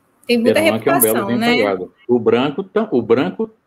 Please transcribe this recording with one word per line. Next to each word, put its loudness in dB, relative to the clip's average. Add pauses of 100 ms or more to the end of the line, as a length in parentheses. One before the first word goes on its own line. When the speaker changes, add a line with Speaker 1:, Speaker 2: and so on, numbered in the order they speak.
(260)
Speaker 1:
Tem 2
muita 0
Speaker 2:
Peramanca 0
é 2
um 0
belo 4
Speaker 1:
reputação, -2
Speaker 2:
vinho -2
Speaker 1:
né? 0
Speaker 2:
pra 0
guarda. -2 (200)
O 2
branco 0
tam-, -4
o 2
branco -2 (160)